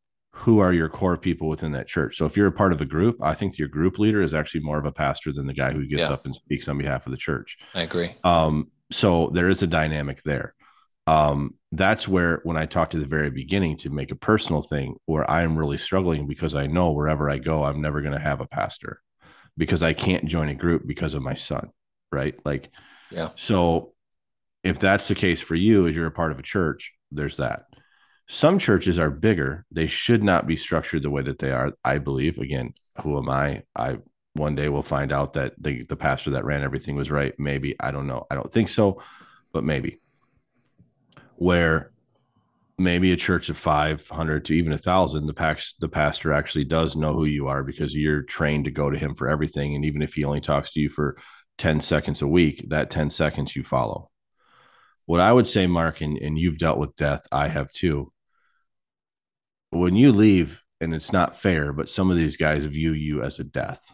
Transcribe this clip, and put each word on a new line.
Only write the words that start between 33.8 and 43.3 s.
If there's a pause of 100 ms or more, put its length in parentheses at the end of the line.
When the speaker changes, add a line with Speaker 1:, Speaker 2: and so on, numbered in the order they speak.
Speaker 1:
one
day
we'll
find
out
that (100)
the,
the
pastor
that
ran
everything
was
right.
Maybe,
I
don't
know.
I
don't
think
so, (500)
but
maybe. (1400)
Where (840)
maybe
a
church